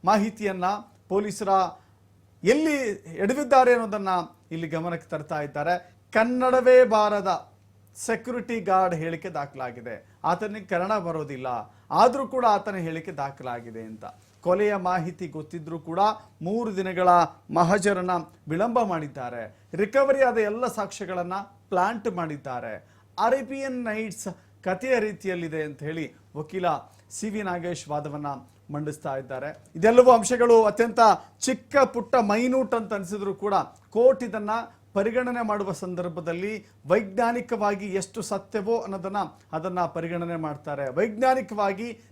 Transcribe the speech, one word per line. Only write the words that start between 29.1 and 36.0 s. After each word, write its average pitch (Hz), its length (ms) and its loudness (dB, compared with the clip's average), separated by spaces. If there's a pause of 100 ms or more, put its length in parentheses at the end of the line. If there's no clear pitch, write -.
ಇದ್ದಾರೆ. 135 480 -10 (120)
ಇದೆಲ್ಲವೂ 233 340 8
ಅಂಶಗಳು 233 540 6
ಅತ್ಯಂತ 226 340 2 (420)
ಚಿಕ್ಕ - 360 -2
ಪುಟ್ಟ 247 380 2
ಮೈನ್ಯೂಟ್ 247 600 2
ಅಂತ 220 180 -4
ಅನ್ಸಿದ್ರು 196 420 -6
ಕೂಡ 196 200 -2 (360)
ಕೋರ್ಟ್ 254 340 4
ಇದನ್ನ 208 260 -6 (420)
ಪರಿಗಣನೆ 233 540 -2
ಮಾಡುವ 202 260 -2
ಸಂದರ್ಭದಲ್ಲಿ 175 920 -6 (200)